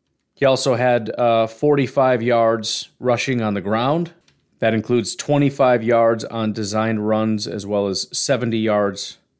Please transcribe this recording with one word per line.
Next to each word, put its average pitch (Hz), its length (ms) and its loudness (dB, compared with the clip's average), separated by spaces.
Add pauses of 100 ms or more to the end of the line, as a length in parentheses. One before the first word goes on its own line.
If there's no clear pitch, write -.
(340)
He - 120 -2
also 131 300 2
had, 120 420 0
uh, 113 300 2
forty-five 131 720 0
yards 117 680 0 (100)
rushing 120 420 0
on 104 120 0
the 101 80 -2
ground. 127 500 0 (480)
That 113 140 2
includes 113 420 -2
twenty-five 139 680 2
yards 117 420 2
on 110 260 -4
designed 107 560 -2
runs, 110 400 0
as 98 180 -8
well 101 220 -2
as 95 240 -4
seventy 120 480 -2
yards. 104 580 -2 (220)